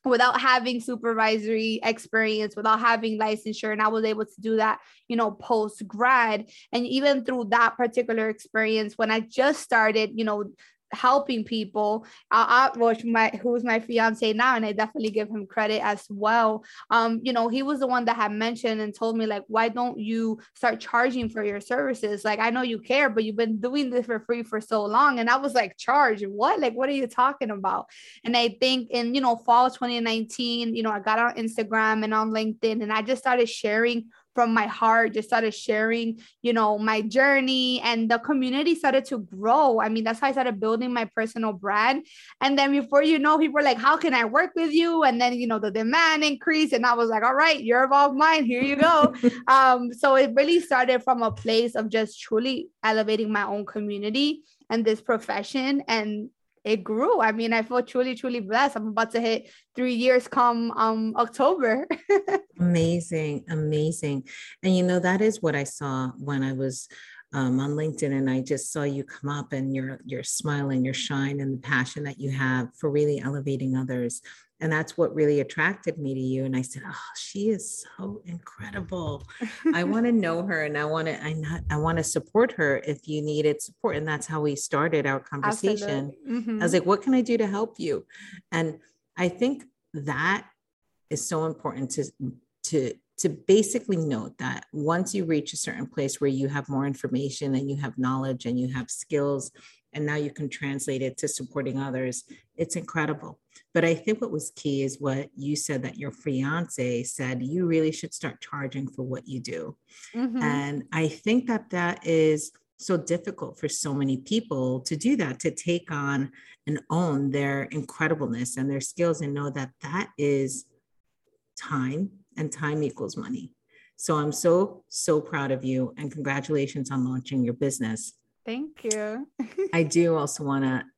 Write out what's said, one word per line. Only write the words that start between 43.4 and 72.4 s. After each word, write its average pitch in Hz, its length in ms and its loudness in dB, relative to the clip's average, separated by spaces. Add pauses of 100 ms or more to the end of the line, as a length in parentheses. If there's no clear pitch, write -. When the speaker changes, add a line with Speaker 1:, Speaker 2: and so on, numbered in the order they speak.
Speaker 1:
were 294 80 4
like, 262 160 4
"How 277 180 4
can 311 200 0
I 233 100 4
work 302 300 2
with 330 180 0
you?" 330 300 4
And 247 180 4
then, 247 120 2
you 240 120 -2
know, 220 140 0
the 208 100 -2
demand 302 540 2
increased, 311 500 2
and 233 100 2
I 240 120 4
was 233 140 2
like, 220 140 2
"All 262 120 4
right, 302 260 4
you're 233 220 4
above 277 320 6
mine. 311 300 4
Here 247 180 0
you 277 120 2
go." 311 440 6
Speaker 2:
<laughs> - 280 0
Speaker 1:
Um, 254 460 6
so 262 220 4
it 269 200 6
really 320 260 6
started 254 420 2
from 247 180 2
a 220 100 2
place 226 440 0
of 220 140 -2
just 220 300 -2
truly 247 500 -2 (140)
elevating 214 480 2
my 208 120 0
own 202 220 -4
community 214 760 -2 (280)
and 226 140 0
this 220 180 2
profession, 240 840 -2
and 214 420 -4 (340)
it 214 180 0
grew. 277 380 2
I 220 140 4
mean, 226 180 0
I 226 100 2
feel 247 220 0
truly, 254 320 -2
truly 240 240 -4
blessed. 233 380 0
I'm 214 100 -4
about 226 240 0
to 233 80 0
hit 226 320 -2 (240)
three 254 200 0
years 247 340 4
come, 240 420 2
um, 220 460 0
October. 262 680 2 (240)
<laughs> 392 500 0
Speaker 2:
Amazing, 165 880 0
amazing. 151 760 -2 (380)
And, 190 140 4
you 180 60 4
know, 180 160 2
that 185 200 2
is 214 220 2
what 156 160 0
I 139 80 -2
saw 131 520 -4
when 139 240 -4
I 135 120 -2
was, 131 340 -6 (460)
um, 131 260 0
on 143 120 -2
LinkedIn, 147 460 -2
and 135 120 0
I 131 100 0
just 131 320 -4
saw 151 120 -4
you 139 200 -4
come - 260 -10
up, 143 220 -6
and 135 240 -4
your, 131 300 -6
your 127 180 -8
smile 143 460 -4
and 127 160 0
your 131 80 -2
shine 139 480 -4
and 135 140 -4
the 127 120 -12
passion 135 380 -2
that 139 140 -10
you 139 120 -4
have 127 460 -2